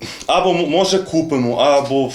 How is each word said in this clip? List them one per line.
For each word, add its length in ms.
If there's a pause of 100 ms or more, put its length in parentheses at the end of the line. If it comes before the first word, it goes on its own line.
(260)
або 240
м-, 160
може 320
купимо, 580
або 580